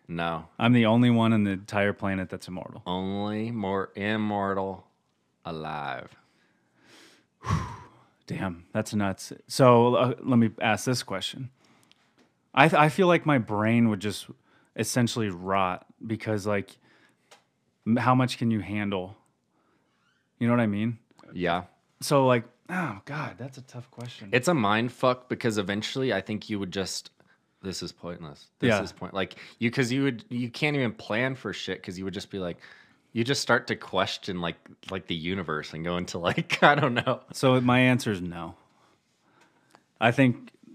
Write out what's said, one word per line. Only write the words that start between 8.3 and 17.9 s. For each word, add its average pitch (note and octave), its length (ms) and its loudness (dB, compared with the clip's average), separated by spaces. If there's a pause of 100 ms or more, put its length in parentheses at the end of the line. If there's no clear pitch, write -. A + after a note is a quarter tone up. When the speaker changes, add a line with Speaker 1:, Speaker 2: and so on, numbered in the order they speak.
Speaker 2:
that's A2 200 -4
nuts. G2+ 400 -4 (140)
So, B2 480 6
uh, B2 260 2
let B2+ 160 2
me A2+ 140 4 (100)
ask G#2+ 240 0
this B2+ 180 -2
question. G2+ 460 -8 (1040)
I C#3 140 8
th-, D#3 120 4
I D3+ 100 6
feel F#3 180 4
like E3+ 180 4
my D3 140 4
brain A2 500 2
would G#2 100 0
just G2 280 -6 (480)
essentially A2+ 540 -2
rot F#2 560 -2 (200)
because, G#2+ 400 -4
like, G2+ 320 -4 (1120)
m-, A2+ 80 2